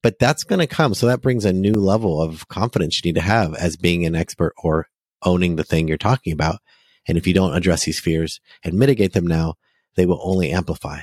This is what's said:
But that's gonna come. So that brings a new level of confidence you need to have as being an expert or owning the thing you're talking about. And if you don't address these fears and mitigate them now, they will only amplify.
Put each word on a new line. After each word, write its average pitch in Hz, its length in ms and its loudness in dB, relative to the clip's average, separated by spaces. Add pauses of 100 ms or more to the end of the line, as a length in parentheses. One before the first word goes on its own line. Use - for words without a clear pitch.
But 220 160 0
that's 135 260 0
gonna 185 220 0
come. 135 280 0
So - 120 0
that 123 140 2
brings 123 240 0
a 98 80 4
new 95 220 2
level 101 480 2
of 80 260 -6
confidence 87 540 -4
you 87 60 -2
need 80 80 -2
to 82 100 0
have 101 280 2
as 85 220 -4
being 85 300 0
an 82 80 -2
expert 82 440 -4
or 80 280 0 (360)
owning 90 340 2
the 78 80 -4
thing 80 220 0
you're 78 120 -2
talking 104 340 0
about. 76 280 -4 (460)
And 85 120 0
if 80 80 -2
you 92 80 2
don't 92 200 2
address 85 300 0
these 80 160 -4
fears 80 400 -2 (240)
and 90 140 -2
mitigate 113 340 2
them 87 140 0
now, 85 280 0 (420)
they 92 100 4
will 90 160 0
only 92 280 0
amplify. 78 520 -4